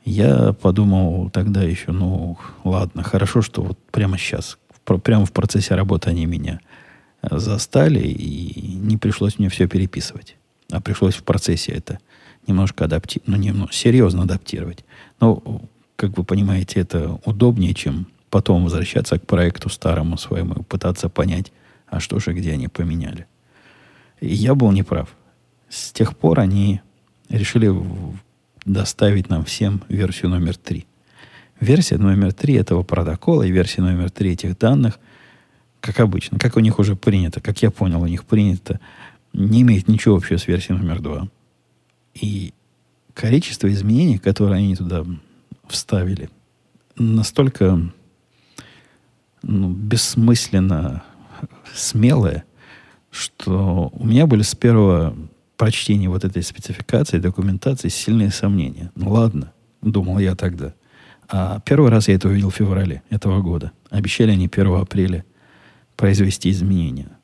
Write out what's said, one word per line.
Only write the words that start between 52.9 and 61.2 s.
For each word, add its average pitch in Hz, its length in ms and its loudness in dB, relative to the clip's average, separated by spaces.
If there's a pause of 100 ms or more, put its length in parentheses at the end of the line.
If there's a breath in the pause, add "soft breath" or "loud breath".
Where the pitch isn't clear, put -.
что 92 840 -2
у 127 120 -8
меня 123 200 6
были 117 160 4
с - 140 -2
первого 98 600 4 (420)
прочтения 107 500 0
вот 92 160 -2
этой 92 180 -4
спецификации, - 800 -4
документации 95 720 -2
сильные 104 420 0
сомнения. 90 640 -2
«Ну 98 160 -4
ладно», 110 400 0 (300)
думал 98 380 -2
я 92 160 0
тогда. 87 380 -6 (540 soft breath)